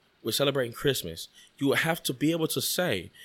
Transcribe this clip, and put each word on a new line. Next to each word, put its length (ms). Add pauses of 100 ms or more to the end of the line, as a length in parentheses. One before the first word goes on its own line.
(220)
with 120
celebrating 400
Christmas, 540 (300)
you 100
would 100
have 240
to 100
be 200
able 160
to 120
say, 500 (140)